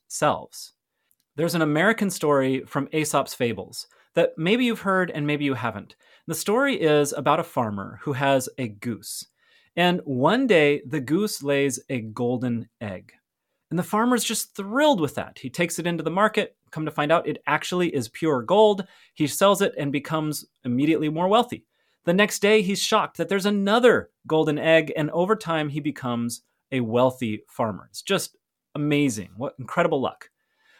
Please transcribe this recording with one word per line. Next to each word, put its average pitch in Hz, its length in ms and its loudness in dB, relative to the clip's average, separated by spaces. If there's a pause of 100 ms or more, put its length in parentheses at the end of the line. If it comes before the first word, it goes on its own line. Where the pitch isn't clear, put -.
selves. - 640 -4 (640)
There's 160 200 -2
an 165 60 0
American 185 480 2
story 135 560 2
from 139 280 -4
Aesop's 151 400 -2
Fables 110 540 -6 (260)
that - 240 2
maybe 196 260 2
you've 233 160 0
heard 185 320 0
and 147 160 -4
maybe 147 160 -2
you 139 120 0
haven't. 110 420 -8 (280)
The 165 100 -4
story 247 460 0
is 151 300 4
about 147 300 0
a - 20 -6
farmer 104 600 -6
who 147 100 -4
has 135 340 2 (100)
a 123 120 -6
goose. - 580 -10 (480)
And 175 300 2
one 151 420 2
day, 147 400 4
the 143 140 -4
goose 170 420 -2
lays 139 460 0
a 131 100 -4
golden 117 720 -4 (100)
egg. 98 320 -10 (580)
And 160 80 -4
the 180 60 -2
farmer's 233 400 0
just - 320 -6
thrilled 226 460 2
with 143 140 -4
that. - 240 -10
He 131 100 -12
takes 170 300 -4
it 165 60 -8
into 170 160 -2
the 156 80 -4
market. 202 460 0 (160)
Come 156 140 -6
to 151 60 -4
find 151 200 0
out, 165 160 4
it - 180 -6
actually 170 480 0
is 123 140 -2
pure 147 340 -2
gold. 202 460 4 (260)
He 151 140 0
sells 196 340 4
it 196 160 2
and 143 140 -2
becomes 151 540 -4 (180)
immediately 143 460 2
more 160 180 -2
wealthy. 233 380 0 (400)
The 175 80 2
next 208 260 2
day, 214 220 4
he's 185 200 -2
shocked - 360 0
that 165 100 -4
there's 190 180 -2
another 208 640 4 (140)
golden 156 320 2
egg, 160 380 4
and 151 160 -2
over 180 240 0
time, 165 320 -4
he 147 140 -6
becomes 120 600 -6 (300)
a 135 80 -2
wealthy 120 680 0
farmer. 110 400 -6
It's - 120 -16
just - 360 -4 (360)
amazing. 143 640 0
What 131 240 -8
incredible 156 400 -2
luck. - 300 -6 (500)